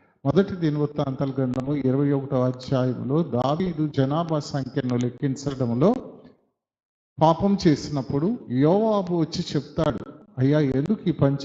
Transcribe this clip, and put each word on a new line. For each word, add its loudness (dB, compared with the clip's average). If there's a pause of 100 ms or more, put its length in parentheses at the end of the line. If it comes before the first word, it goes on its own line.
(260)
మొదటి 2
దినవృత్తాంతాల -2
గ్రంథము -2
ఇరవై 2
ఒకటవ 0
అధ్యాయంలో -2
దావీదు -2
జనాభా 0
సంఖ్యను -4
లెక్కించడంలో 0 (1300)
పాపం 4 (100)
చేసినప్పుడు 0 (100)
యోవాబు 2
వచ్చి -2 (100)
చెప్తాడు, -4 (260)
"అయ్యా, 4
ఎందుకు 0
ఈ 0
పని 2